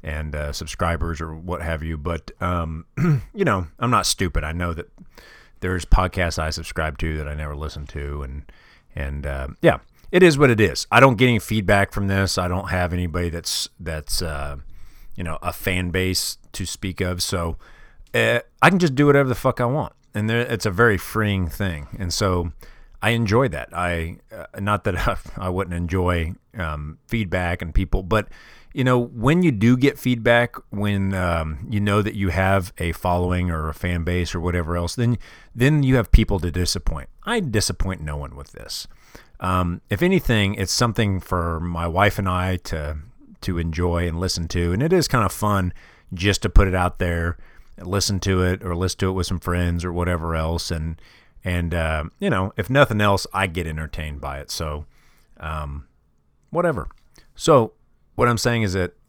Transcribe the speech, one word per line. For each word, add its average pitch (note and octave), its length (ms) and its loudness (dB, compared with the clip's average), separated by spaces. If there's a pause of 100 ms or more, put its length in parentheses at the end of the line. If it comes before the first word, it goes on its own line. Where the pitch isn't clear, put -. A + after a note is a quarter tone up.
and, D2+ 340 -6
uh, D2 160 -4
subscribers E2 680 -4
or D#2+ 140 -8
what E2+ 260 -6
have D#2+ 220 -4
you. D#2+ 140 -4
But, D#2+ 340 -6 (100)
um, E2+ 500 -4
<clears throat> - 60 -10 (360)
you G3 120 0
know, F#2+ 220 2 (100)
I'm A#2+ 140 0
not G2+ 160 2
stupid. E2 360 -2
I D#2 80 -6
know F2 220 -4
that D#2 140 -10 (720)
there's F#2 260 -2
podcasts F2+ 540 2
I D#2+ 100 -2
subscribe D#2 500 -6
to D#2+ 180 -2
that D2 100 -6
I D2 80 -6
never D2 200 -8
listen D2 320 -10
to. C#2+ 360 -8
And, C#2 280 -12 (440)
and, C#2+ 320 -6
uh, C2+ 200 -6 (140)
yeah, - 180 4 (320)
it F3+ 120 6
is D#3+ 140 6
what C#3+ 120 6
it A2 100 4
is. E2+ 320 2
I A2 80 8
don't B2+ 180 8
get B2+ 100 6
any A#2+ 120 4
feedback G2+ 520 2
from G2+ 160 -2
this. G2 300 2
I F2+ 100 -2
don't F2+ 220 -4
have F2 240 -2
anybody F2 360 -2
that's, - 400 -6 (100)
that's, D#2 420 -6
uh, C#2+ 360 -6 (580)
you F#2 80 -8
know, D#2+ 180 -4
a E2+ 120 -4
fan F2+ 380 -2
base F#2 460 -2 (160)
to F#2+ 120 -6
speak - 360 -6
of. F2+ 200 -2
So, E2+ 360 -4 (560)
uh, A#2 260 2 (220)
I D3 80 10
can F#3 100 4
just D#3+ 160 2
do C#3+ 100 4
whatever C#3 240 6
the A#2+ 60 0
fuck - 260 0
I A#2+ 40 2
want. B2+ 280 -2 (220)
And G#2 140 0
there, A#2 120 2
it's - 240 -2
a G#2+ 60 2
very G#2 260 4
freeing G2+ 500 0
thing. D#2+ 400 -6 (120)
And F2+ 120 -4
so F2+ 400 0 (500)
I G#2+ 100 2
enjoy A#2 380 2
that. C#2 220 -8
I, E2+ 460 -2 (180)
uh, - 240 -14
not G2+ 260 0
that F#2 120 0
<laughs> - 100 0
I, G#2+ 100 -2 (200)
I F#2 120 -4
wouldn't F2+ 260 -4
enjoy, F2 580 0 (240)
um, D2+ 400 -6 (100)
feedback F2+ 540 -2
and E2+ 140 -10
people, F#2+ 260 2
but, G#2 260 0 (460)
you C3+ 100 -2
know, B2+ 160 4
when B2 440 2
you E3 80 4
do A#2 260 4
get C3 220 2
feedback, A#2+ 560 2 (160)
when, G2+ 420 0
um, E2 560 -2
you G#2 100 -2
know G2+ 220 2
that G#2 140 -2
you G2 140 0
have F#2+ 500 2
a E2+ 140 0
following F2+ 580 0
or D#2 180 -4
a D2+ 40 -6
fan F2 300 -2
base F2 300 -2
or F#2 60 -4
whatever E2+ 360 -2
else, F2 200 -4
then, A#2+ 220 0 (380)
then C#3+ 280 4
you C3 120 4
have A#2 160 2
people G2+ 280 6
to E2 120 -2
disappoint. E2 580 -2 (140)
I A#3 160 0
disappoint G#2 640 0
no D2+ 160 -4
one C#2 180 -8
with C#2 180 -16
this. - 340 -12 (520)
Um, F2+ 500 0
if G2+ 120 0
anything, A2+ 540 4
it's G2 160 -2
something G#2+ 480 2
for E2+ 400 -2
my E2+ 280 -4
wife F#2+ 320 4
and G2 80 -2
I F#2 300 0
to, D2 400 -6 (440)
to F2+ 160 -2
enjoy E2+ 500 0
and E2 120 -4
listen F2 300 -2
to. F2 220 0
And G2+ 120 0
it E3 80 2
is F3+ 160 2
kinda A2 220 2
fun G2 440 0 (400)
just F#2+ 280 0
to G2+ 80 0
put G2 180 8
it F#2 80 0
out F2+ 240 0
there, E2+ 380 0 (400)
listen F#2 440 -2
to F#2+ 220 2
it, F2+ 200 0
or F2 120 -2
listen F#2 240 -2
to F#2+ 100 2
it F#2+ 40 0
with F#2 140 -2
some F2 120 -2
friends F2 460 0
or F2+ 80 -4
whatever E2+ 420 -2
else. D#2+ 340 -2
And, E2 320 -4 (420)
and, F2 300 -2
uh, D#2+ 300 0 (160)
you G3+ 100 -2
know, G2 280 0
if G#2+ 120 -4
nothing B2+ 320 4
else, G2+ 320 2
I F#2+ 140 0
get E2+ 180 -4
entertained D#2 540 -8
by C#2 200 -10
it. C#2+ 120 -14
So, D2+ 340 -6 (520)
um, D2 500 -8 (600)
whatever. D#3 400 -2 (440)
So C3 400 4 (420)
what B2 120 4
I'm A#2+ 100 4
saying A#2 260 2
is F#2+ 120 0
it F2+ 220 -2 (120)